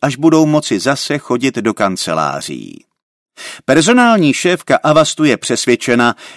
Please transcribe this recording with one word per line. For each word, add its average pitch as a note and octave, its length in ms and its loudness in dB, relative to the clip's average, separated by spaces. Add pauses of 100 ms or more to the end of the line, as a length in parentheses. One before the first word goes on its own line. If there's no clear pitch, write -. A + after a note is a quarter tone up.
až C3+ 140 -2
budou D#3 300 4
moci D3+ 340 0
zase - 380 -4
chodit B2+ 380 -2
do A2 180 -2
kanceláří. C#2 1120 -6 (800)
Personální F#3 680 4
šéfka F3 500 -2
Avastu D#3 400 2
je C3+ 140 2
přesvědčena, A#2+ 800 0 (220)